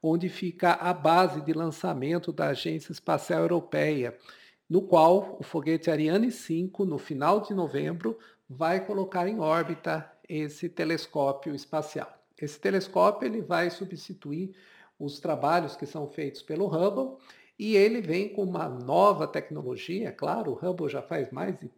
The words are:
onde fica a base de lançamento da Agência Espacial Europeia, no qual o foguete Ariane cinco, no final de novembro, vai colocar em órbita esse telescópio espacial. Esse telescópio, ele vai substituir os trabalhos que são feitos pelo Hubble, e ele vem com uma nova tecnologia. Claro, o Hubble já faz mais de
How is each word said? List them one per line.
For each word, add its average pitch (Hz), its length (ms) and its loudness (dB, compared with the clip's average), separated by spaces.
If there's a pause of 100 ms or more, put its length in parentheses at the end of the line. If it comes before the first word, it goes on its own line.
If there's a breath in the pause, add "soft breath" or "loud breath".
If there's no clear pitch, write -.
onde 170 280 2
fica 175 460 2
a 175 200 0
base 160 460 4
de 151 120 -2
lançamento 160 760 -2
da 151 180 -2
Agência 160 440 -4
Espacial 160 480 -2
Europeia, 151 760 0 (540 loud breath)
no 180 120 4
qual 175 580 6
o - 20 -8
foguete 160 480 -2
Ariane 165 400 2
cinco, 180 540 -4
no 156 140 -2
final 156 420 2
de 214 120 -8
novembro, 165 640 -4 (320 loud breath)
vai 165 380 0
colocar 185 400 -2
em 220 140 -2
órbita 160 680 0 (200)
esse 151 400 -6
telescópio 156 840 -2
espacial. - 640 -6 (240)
Esse 147 200 -8
telescópio, 196 680 2
ele 220 140 -2
vai 175 300 0
substituir 175 840 -10 (440 loud breath)
os 143 220 -8
trabalhos 156 560 0
que - 80 -10
são 147 240 -10
feitos 147 320 -8
pelo 160 280 -4
Hubble, 208 500 0 (400 loud breath)
e 214 180 2
ele 220 240 6
vem 185 300 -2
com 208 120 -4
uma 175 240 -2
nova 151 600 4
tecnologia. 151 840 -6
Claro, 160 420 -4
o 165 140 -6
Hubble 170 220 -2
já 135 140 -6
faz 139 280 -4
mais 165 300 -6
de 123 180 -14